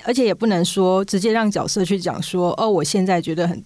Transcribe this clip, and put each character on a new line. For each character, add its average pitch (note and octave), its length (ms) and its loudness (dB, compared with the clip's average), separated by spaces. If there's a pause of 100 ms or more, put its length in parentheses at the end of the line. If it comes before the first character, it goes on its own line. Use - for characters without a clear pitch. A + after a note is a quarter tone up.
而 A#3 80 0
且 B3+ 100 2
也 A#3 100 4
不 A#3+ 140 -2
能 F3+ 160 2
说 F#3 400 2
直 G3 160 -2
接 A3 140 2
让 A3 180 2
角 F3 160 -4
色 G3 160 -2
去 F#3+ 160 0
讲 E3 240 -4
说 F3 340 0
，“哦， A3 120 0
我 F#3 120 2
现 F#3 240 0
在 F3+ 160 2
觉 D#3+ 140 -4
得 E3+ 100 0
很 E3+ 200 -2